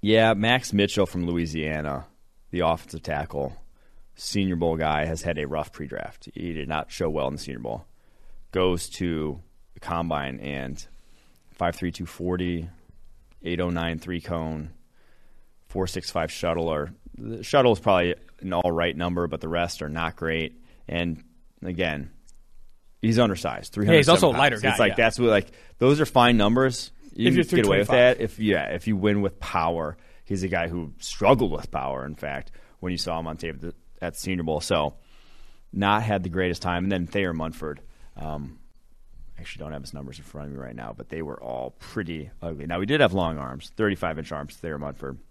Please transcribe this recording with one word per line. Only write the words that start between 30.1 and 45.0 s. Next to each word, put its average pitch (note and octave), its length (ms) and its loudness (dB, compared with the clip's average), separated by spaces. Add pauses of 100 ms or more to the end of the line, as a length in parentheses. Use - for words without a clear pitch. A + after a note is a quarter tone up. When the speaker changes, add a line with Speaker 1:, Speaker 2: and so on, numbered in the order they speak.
Speaker 1:
He's F#2+ 180 -2
a F#2+ 40 -2
guy E2+ 200 0
who E2 320 -6
struggled A2 520 4
with - 200 -6
power, C2+ 340 -4
in D2+ 100 -8
fact, C#2 360 -8 (300)
when F2+ 100 -4
you F2 80 -2
saw E2 200 -2
him E2 80 -6
on D#2 100 -8
tape D#2+ 180 -6
at C2 60 -12
the E2+ 120 -8 (280)
at F2 160 -6
Senior F#2 260 -2
Bowl. D#2 180 0
So, D2+ 340 0 (760)
not G2+ 320 4
had G#2 200 0
the F#2 60 -4
greatest F2+ 320 0
time. F2 220 -2
And G2 80 0
then F2+ 160 0
Thayer F#2 260 0
Munford. D#2+ 480 -6 (360)
Um, D2+ 420 -8 (800)
I - 40 -12
actually - 220 -12
don't D2+ 100 -10
have C#2+ 100 -10
his - 100 -14
numbers C#2 240 -12
in D2 80 -18
front D2 220 -12
of C#2+ 60 -10
me C2+ 60 -10
right B1 160 -12
now, A1+ 220 -12
but A1+ 120 -14
they D#2+ 120 -8
were C#2+ 200 -8
all B1 380 -8
pretty E2 500 -8 (120)
ugly. D#2 260 -8
Now, F2 120 -4
we G2 60 0
did D3 160 2
have G2+ 120 6
long E2+ 240 0
arms, C2+ 400 -10
thirty-five F2+ 420 0
inch D2+ 120 -8
arms, D2 260 -8
Thayer D#2 200 -8
Munford. C#2+ 400 -8 (140)